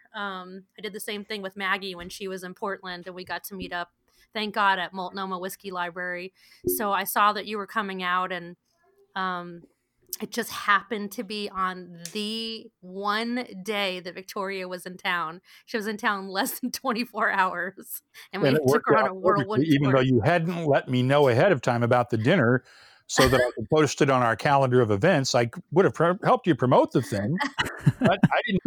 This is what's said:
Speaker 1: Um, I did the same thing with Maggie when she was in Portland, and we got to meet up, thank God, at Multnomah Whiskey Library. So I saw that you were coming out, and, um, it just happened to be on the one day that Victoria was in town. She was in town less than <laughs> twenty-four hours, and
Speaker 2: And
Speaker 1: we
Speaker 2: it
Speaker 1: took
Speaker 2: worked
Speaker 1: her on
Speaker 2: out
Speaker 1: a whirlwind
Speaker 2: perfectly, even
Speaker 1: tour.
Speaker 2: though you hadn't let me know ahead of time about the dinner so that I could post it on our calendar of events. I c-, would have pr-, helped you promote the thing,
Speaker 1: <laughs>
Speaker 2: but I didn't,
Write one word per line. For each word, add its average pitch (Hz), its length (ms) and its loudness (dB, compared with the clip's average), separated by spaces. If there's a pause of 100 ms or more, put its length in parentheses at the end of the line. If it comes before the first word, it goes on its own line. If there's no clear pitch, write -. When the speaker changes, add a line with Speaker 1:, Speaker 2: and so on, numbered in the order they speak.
(160)
Speaker 1:
Um, 190 480 -10 (160)
I - 20 -20
did 208 120 -10
the 208 60 -12
same 208 240 -8
thing 202 200 -8
with 190 120 -10
Maggie 196 380 -4
when 175 160 -14
she 196 180 -10
was 185 160 -8
in 185 120 -12
Portland, 185 500 -8
and 185 100 -12
we 180 100 -12
got 175 200 -8
to 202 100 -14
meet 180 180 -10
up, 175 180 -6 (420)
thank 214 220 -6
God, 196 240 2
at 175 140 -6
Multnomah 190 440 -8
Whiskey 190 320 -10
Library. 180 640 -8 (320)
So 214 260 -2
I 190 120 0
saw 208 300 2
that 196 120 -6
you 208 140 -6
were 196 80 -8
coming 196 340 -4
out, 180 300 -2
and, 175 240 -8 (600)
um, 175 460 -6 (600)
it 220 80 -6
just 220 220 -6
happened 202 600 -2
to 247 100 -8
be 202 260 -8
on 185 480 -8 (140)
the 226 580 -8 (120)
one 208 640 -4 (200)
day 196 380 -4
that 175 120 -12
Victoria 190 540 -8
was 180 180 -10
in 180 120 -12
town. 175 440 -4 (240)
She - 120 -6
was 202 100 -6
in 214 100 -4
town 202 300 -4
less 190 320 -4
than 247 120 -6
<laughs> - 0 -
twenty-four 240 600 -2
hours, 185 720 -4 (280)
and 175 120 -2
Speaker 2:
And 135 100 6
Speaker 1:
we 156 60 4
Speaker 2:
it - 80 2
Speaker 1:
took - 0 -
Speaker 2:
worked - 220 4
Speaker 1:
her - 80 6
on - 80 4
Speaker 2:
out - 60 0
Speaker 1:
a - 40 -8
whirlwind - 320 2
Speaker 2:
perfectly, 165 260 0
even 143 160 4
Speaker 1:
tour. 131 60 4
Speaker 2:
though 131 100 4
you 123 160 4
hadn't 170 440 0
let 147 240 2
me 123 120 2
know 139 280 6
ahead 151 220 6
of 143 100 2
time 120 200 0
about 120 300 4
the 117 60 2
dinner 127 460 4 (440)
so 135 220 4
that 131 80 6
I 123 180 2
could 110 140 -10
post 156 320 2
it 139 100 6
on 127 100 4
our 113 140 4
calendar 135 460 4
of 107 100 4
events. 135 420 4
I 123 120 4
c-, 117 40 -2 (220)
would 170 140 4
have 127 100 0
pr-, 175 280 0
helped 247 220 2
you 165 100 4
promote 135 360 4
the 143 100 2
thing, 104 380 -2 (100)
Speaker 1:
<laughs> - 80 -14 (420)
Speaker 2:
but 208 200 2 (120)
I 160 140 0
didn't, 190 220 -2